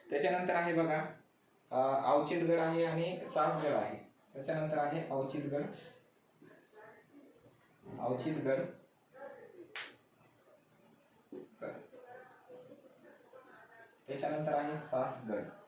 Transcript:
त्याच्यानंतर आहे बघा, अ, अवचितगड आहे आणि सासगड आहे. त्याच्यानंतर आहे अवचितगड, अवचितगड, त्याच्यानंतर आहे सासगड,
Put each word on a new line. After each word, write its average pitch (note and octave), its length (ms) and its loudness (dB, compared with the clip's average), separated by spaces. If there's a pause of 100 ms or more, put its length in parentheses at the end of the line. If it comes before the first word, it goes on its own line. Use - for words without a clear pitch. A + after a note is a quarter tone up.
त्याच्यानंतर F3+ 460 2
आहे E3+ 180 2
बघा, D#3 320 4 (680)
अ, C3+ 340 4
अवचितगड E3 540 4
आहे E3 260 4
आणि E3 400 0
सासगड D3+ 480 2
आहे. - 240 0 (360)
त्याच्यानंतर D#3 440 -2
आहे D3 320 0
अवचितगड, C#3+ 540 -2 (2250)
अवचितगड, C3 600 0 (4000)
त्याच्यानंतर D3 460 -2
आहे D3 240 0
सासगड, A#2+ 640 -2 (260)